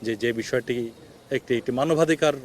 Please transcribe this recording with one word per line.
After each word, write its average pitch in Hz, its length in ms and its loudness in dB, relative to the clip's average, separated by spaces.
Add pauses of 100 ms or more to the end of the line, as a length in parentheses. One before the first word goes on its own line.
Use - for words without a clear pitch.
যে, 113 140 -2
যে 117 180 0
বিষয়টি 117 580 -2 (400)
একটি, 127 260 0
একটি 113 140 -4
মানবাধিকার 156 640 2 (120)